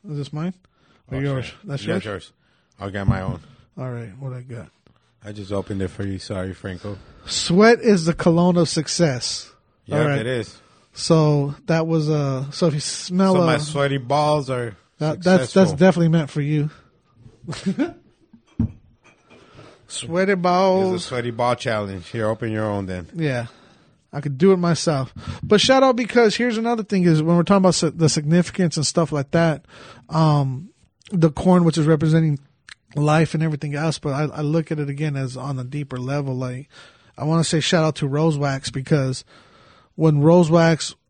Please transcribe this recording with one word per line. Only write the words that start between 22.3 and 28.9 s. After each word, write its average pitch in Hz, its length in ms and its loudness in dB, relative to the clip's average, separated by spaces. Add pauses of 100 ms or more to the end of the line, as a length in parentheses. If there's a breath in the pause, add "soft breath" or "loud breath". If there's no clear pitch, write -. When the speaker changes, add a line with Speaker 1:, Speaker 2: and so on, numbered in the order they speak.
Speaker 2:
your 107 140 -2
own 101 200 -2
then. 90 280 -8
Speaker 1:
Yeah. 131 340 -4 (680 soft breath)
I 143 80 -8
could 139 160 -6
do 190 140 6
it 185 60 6
myself. 160 560 0 (300 loud breath)
But 208 180 4
shout 262 220 6
out, 262 120 6
because 233 400 2
here's 233 220 0
another 226 260 -2
thing 190 200 0
is 160 200 4
when 170 140 2
we're 170 60 4
talking 196 200 4
about 180 120 4
si-, 160 140 0
the 165 200 2
significance 165 680 0
and 147 80 -2
stuff - 260 0